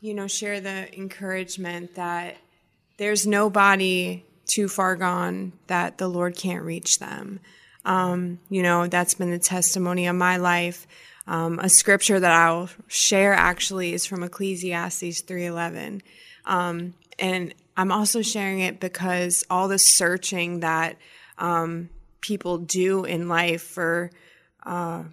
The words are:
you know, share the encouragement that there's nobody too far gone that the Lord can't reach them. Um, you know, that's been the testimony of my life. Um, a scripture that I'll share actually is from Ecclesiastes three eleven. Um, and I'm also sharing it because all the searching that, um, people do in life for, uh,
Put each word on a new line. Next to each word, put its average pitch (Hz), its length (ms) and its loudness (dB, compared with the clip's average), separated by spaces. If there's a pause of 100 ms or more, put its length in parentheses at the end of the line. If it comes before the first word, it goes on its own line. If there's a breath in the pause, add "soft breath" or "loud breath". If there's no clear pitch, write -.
you 214 140 -8
know, 196 120 -6
share 202 340 -4
the 190 380 -8
encouragement 185 960 -8
that 175 420 -6 (580)
there's 202 300 0
nobody 190 1000 4 (220)
too 202 220 2
far 185 280 0
gone 180 560 -2 (140)
that 175 320 -2
the 185 100 -2
Lord 175 260 -2
can't 175 300 -6
reach - 340 -2
them. - 420 -10 (440 soft breath)
Um, 180 640 0
you 190 140 0
know, 175 240 4
that's 175 280 0
been 175 160 -2
the 175 80 -2
testimony 180 680 0
of 175 100 0
my 180 220 4
life. 175 480 0 (400 loud breath)
Um, 165 340 -2
a 185 80 0
scripture 196 500 4
that 175 140 6
I'll 170 360 4 (200)
share 196 440 4
actually 175 600 2
is 180 120 -4
from 185 160 -6
Ecclesiastes 175 1000 -4
three 175 240 -6
eleven. 170 560 -6 (440 loud breath)
Um, 175 480 -2 (240)
and 185 360 -2 (220)
I'm 190 160 2
also 214 300 0
sharing 196 380 -2
it 180 200 -2
because 180 680 -2
all 185 180 2
the 196 100 0
searching 175 840 4
that, 160 360 0 (420 loud breath)
um, 170 520 -2 (320)
people 180 360 -4
do 185 460 0
in 170 240 -4
life 170 340 2
for, 170 480 -2 (540 soft breath)
uh, 170 480 -6